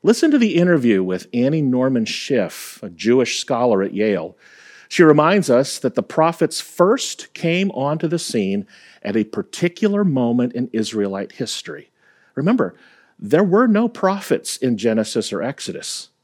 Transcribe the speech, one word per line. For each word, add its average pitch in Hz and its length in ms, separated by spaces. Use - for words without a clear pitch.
listen 240 260
to 285 80
the 208 180
interview 131 460
with 92 300
Annie 139 300
Norman 127 420
Schiff, - 800
a 95 80
Jewish 113 480
scholar 117 440
at - 120
Yale. 98 420
She - 140
reminds 156 460
us 127 300
that - 160
the 117 80
prophets 160 580
first - 720
came 180 380
onto 151 380
the 165 100
scene 101 480
at 101 140
a 107 80
particular 202 800
moment 123 500
in 123 180
Israelite 101 600
history. - 580
Remember, 151 400
there 170 260
were 208 240
no 220 200
prophets - 680
in 123 200
Genesis 110 560
or 98 100
Exodus. - 680